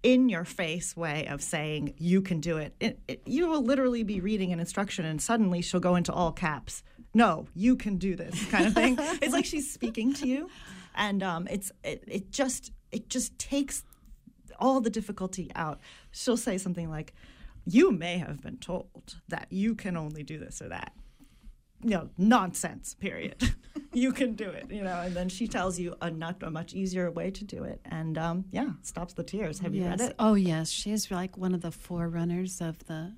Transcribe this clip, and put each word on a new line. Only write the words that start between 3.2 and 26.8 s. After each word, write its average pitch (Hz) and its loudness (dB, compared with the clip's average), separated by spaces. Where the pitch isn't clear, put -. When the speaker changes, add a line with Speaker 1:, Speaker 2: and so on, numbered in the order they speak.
Speaker 1:
You 330 2
will 311 2
literally 247 4
be 196 -2
reading 190 0
an 170 0
instruction 196 -2
and 156 -2
suddenly 185 2
she'll 180 0
go 180 4
into 175 2
all 175 2
caps. 156 -6
"No, 180 6
you 226 4
can 208 0
do 180 0
this," 175 -6
kind 190 6
of 220 4
thing. 254 6
Speaker 2:
<laughs> 311 0
Speaker 1:
It's 285 4
like 339 4
she's 294 -4
speaking 226 0
to 277 -2
you. 285 0
And, 196 0
um, 175 -2
it's, 196 -6
it, - -6
it - -6
just, - -2
it - -8
just - -4
takes - -2
all 262 4
the 226 0
difficulty 190 -6
out. 160 -4
She'll - 0
say 226 -2
something 175 -4
like, 156 -8
"You 277 8
may 175 -2
have 143 -6
been - -12
told - -10
that - -6
you 208 2
can 185 -4
only 151 -6
do 151 -10
this - -12
or - -12
that." 87 -10
No, 196 0
nonsense, 185 4
period. - -6
<laughs> - 2
You 254 2
can 254 0
do 208 -8
it, - -12
you 202 -6
know, 180 -4
and 180 -4
then 185 -2
she 220 -4
tells 185 -2
you 175 -4
a 170 -2
not, 165 -6
a 160 -8
much 160 -8
easier 180 0